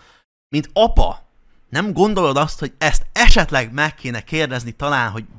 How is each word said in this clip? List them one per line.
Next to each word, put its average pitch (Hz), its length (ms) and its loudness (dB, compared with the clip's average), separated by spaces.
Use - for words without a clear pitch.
Mint 147 240 -6
apa, - 460 2
nem 180 240 -4
gondolod 175 440 0
azt, 151 220 -4
hogy 139 180 -10
ezt - 360 0
esetleg 156 600 4
meg 147 220 -4
kéne 120 260 -10
kérdezni 127 500 -6
talán, 135 400 -4
hogy 107 140 -10